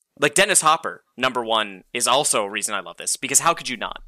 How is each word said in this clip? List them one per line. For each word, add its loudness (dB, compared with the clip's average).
like, 2
Dennis 4
Hopper, 2
number 0
one, -2
is -2
also 2
a -6
reason -4
I -4
love -12
this, -6
because 0
how 2
could -12
you -8
not? -10